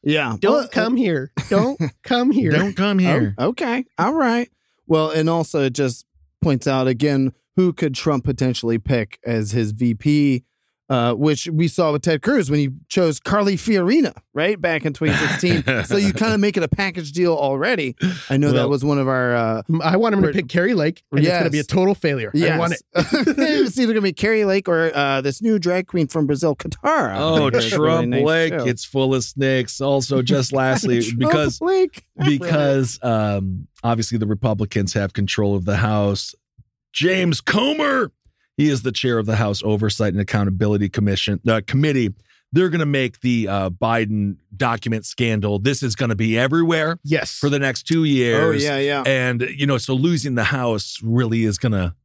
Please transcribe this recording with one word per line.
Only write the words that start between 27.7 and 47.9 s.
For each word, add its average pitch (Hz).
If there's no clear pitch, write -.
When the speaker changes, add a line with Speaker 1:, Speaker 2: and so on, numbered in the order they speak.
Speaker 3:
Trump 156
Speaker 1:
nice 135
Speaker 3:
Lake, 165
Speaker 1:
too. 127
Speaker 3:
it's 120
full 135
of 127
snakes. 135
Also, 135
just 127
Speaker 1:
<laughs> 135
Speaker 3:
lastly, 127
Speaker 1:
Trump 117
Speaker 3:
because, 139
Speaker 1:
Lake. 370
Speaker 3:
because, 143
um, 104
obviously 117
the 107
Republicans 104
have 101
control 101
of 92
the 98
House. 101
James 175
Comer, 285
he 147
is 131
the 123
chair 120
of 104
the 110
House 104
Oversight 107
and 101
Accountability 101
Commission, 101
uh, 110
Committee. 135
They're 180
gonna 160
make 135
the, 117
uh, 95
Biden 107
document 113
scandal. 107
This 123
is 117
gonna 117
be 110
everywhere 160
Speaker 2:
Yes. 147
Speaker 3:
for -
the 143
next 135
two 165